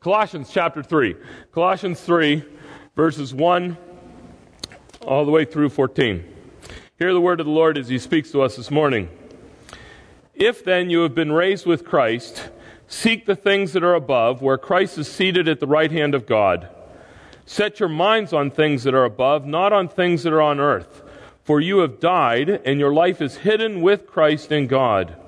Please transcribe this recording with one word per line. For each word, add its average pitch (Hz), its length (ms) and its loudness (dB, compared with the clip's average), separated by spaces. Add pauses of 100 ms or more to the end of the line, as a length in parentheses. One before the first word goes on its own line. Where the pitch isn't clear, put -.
Colossians 185 500 -2
chapter 165 320 -2
three. 127 320 0 (360)
Colossians 180 480 -2
three, 156 440 0 (520)
verses 147 380 -2
one 175 420 0 (1300)
all 139 240 0
the 143 60 -2
way 156 140 2
through 147 240 -2
fourteen. 123 560 -2 (760)
Hear 175 120 0
the 180 80 2
word 175 200 2
of 156 80 -4
the 151 40 -4
Lord 156 280 2
as 123 100 -8
He 127 80 -2
speaks 151 360 -2
to 139 100 2
us 127 120 -2
this 120 140 -16
morning. 139 400 0 (1300)
"If 226 280 -2
then 180 280 0
you 170 100 2
have 151 140 0
been 160 160 -2
raised 180 340 0
with 170 200 0
Christ, 120 680 -2 (340)
seek - 400 -2
the 196 100 0
things 196 380 -2
that 185 100 0
are 175 120 4
above, 127 480 0
where 135 160 2
Christ 185 400 -2
is 147 120 -8
seated 185 360 0
at 160 120 0
the 147 60 -4
right 151 260 2
hand 151 220 0
of 123 140 -4
God. 95 420 2 (760)
Set 208 320 -4
your 190 100 0
minds 190 420 0
on 143 200 0
things 147 320 0
that 131 100 0
are 131 120 4
above, 135 420 0
not 180 260 0
on 196 140 2
things 175 340 0
that 165 120 0
are 156 80 4
on 147 180 2
earth. 135 420 -2 (400)
For 151 180 2
you 185 200 2
have 143 200 0
died, 160 640 0
and 139 160 0
your 143 140 2
life 170 300 2
is 135 140 -8
hidden 214 440 -2
with 196 240 2
Christ 156 460 0
in 147 160 0
God. 110 480 0 (120)